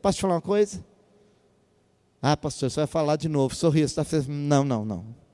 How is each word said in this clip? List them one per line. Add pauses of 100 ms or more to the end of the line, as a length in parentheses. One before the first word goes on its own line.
posso
te
falar
uma
coisa? (1400)
"Ah,
pastor,
você
vai
falar
de
novo,
sorriso,
tá
fazendo."
Não,
não,
não. (300)